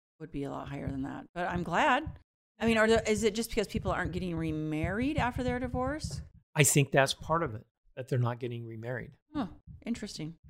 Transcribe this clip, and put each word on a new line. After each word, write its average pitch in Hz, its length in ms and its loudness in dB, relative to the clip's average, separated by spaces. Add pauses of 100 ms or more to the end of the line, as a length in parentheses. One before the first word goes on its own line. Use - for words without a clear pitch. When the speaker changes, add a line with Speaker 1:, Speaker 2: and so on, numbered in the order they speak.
(200)
Speaker 1:
would 156 100 -12
be 139 140 -4
a 135 60 -6
lot 139 180 -6
higher 139 200 -4
than 135 140 -2
that, 135 320 -6
but 175 140 -2
I'm 175 160 -2
glad. 262 560 2 (400)
I 214 60 2
mean, 226 120 6
are 214 80 8
there, 226 200 6
is 214 180 2
it 202 100 4
just 226 160 -2
because 208 160 0
people 208 240 -4
aren't 170 220 0
getting 175 240 -4
remarried 160 800 -2
after 247 260 0
their 247 160 0
divorce? 254 640 -4 (320)
Speaker 2:
I 151 100 6
think 143 280 4
that's 135 220 6
part 165 280 0
of 131 120 -4
it, 123 120 -12 (300)
that 131 120 -10
they're 135 100 0
not 120 220 0
getting 120 260 -6
remarried. 113 440 -8 (240)
Speaker 1:
Huh. 269 140 -4 (360)
Interesting. 165 520 -8 (140)